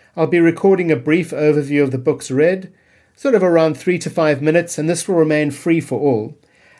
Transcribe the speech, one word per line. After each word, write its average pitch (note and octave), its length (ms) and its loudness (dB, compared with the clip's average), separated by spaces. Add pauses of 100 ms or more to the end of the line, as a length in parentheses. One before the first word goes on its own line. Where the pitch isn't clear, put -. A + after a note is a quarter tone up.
(160)
I'll D#3+ 120 0
be F3 120 2
recording E3+ 520 2
a D#3 40 4
brief D#3 340 0
overview D3 540 0
of C3 80 0
the B2+ 80 -4
books C3+ 320 -4
read, F3 420 0 (420)
sort C4+ 200 0
of F#3+ 80 2
around E3 340 2
three F3+ 220 -2
to E3+ 100 -8
five D3+ 320 0
minutes, E3 380 -2
and D3+ 100 -2
this E3+ 180 -4
will G3+ 60 -2
remain D#3 380 2
free E3 280 -2
for B2+ 200 -6
all. C3 360 -2 (440)